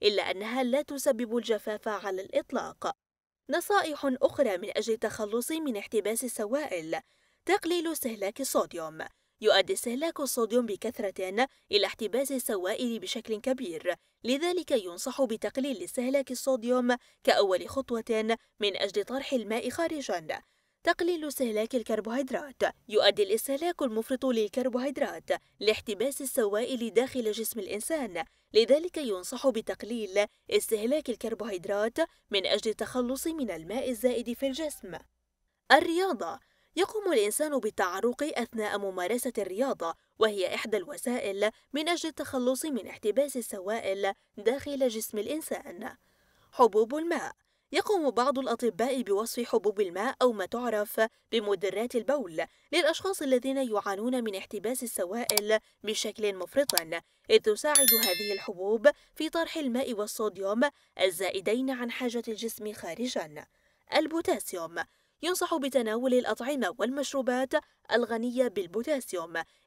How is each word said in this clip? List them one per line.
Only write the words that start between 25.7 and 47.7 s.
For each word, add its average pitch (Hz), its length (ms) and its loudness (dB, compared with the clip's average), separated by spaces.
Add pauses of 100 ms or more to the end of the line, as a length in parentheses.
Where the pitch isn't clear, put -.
السوائل 233 680 0
داخل 233 420 2
جسم 220 280 -4
الإنسان، 208 640 -4 (280)
لذلك 320 440 6
ينصح 240 520 -2
بتقليل 208 800 -2 (240)
استهلاك 226 600 2
الكربوهيدرات 214 880 -2 (320)
من 196 160 0
أجل 214 240 2
التخلص 247 560 -2
من 311 240 -2
الماء 175 400 -4
الزائد 240 420 0
في 269 140 -4
الجسم. 262 520 -6 (760)
الرياضة. 175 680 2 (360)
يقوم 392 360 0
الإنسان 269 460 2
بالتعرق 214 800 0
أثناء 220 400 -2
ممارسة 196 600 -2
الرياضة، 190 560 -2 (240)
وهي 208 360 4
إحدى 214 220 -2
الوسائل 202 760 -2 (220)
من 302 160 0
أجل 330 200 0
التخلص 262 560 -2
من 262 220 -2
احتباس 262 500 0
السوائل 196 800 -2 (220)
داخل 262 520 0
جسم 220 300 -4
الإنسان. 214 800 -6 (560)
حبوب 226 420 6
الماء. 311 380 -2 (420)